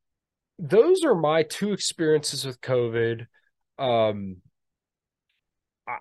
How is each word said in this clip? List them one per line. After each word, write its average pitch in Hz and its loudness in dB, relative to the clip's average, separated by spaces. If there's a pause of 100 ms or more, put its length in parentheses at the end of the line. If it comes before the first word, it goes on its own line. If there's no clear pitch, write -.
(580)
those 240 4
are 277 2
my 160 2
two 202 -4
experiences 151 -2
with 135 -10
covid. 117 -2 (520)
Um, 107 0 (1500)
I, 120 -8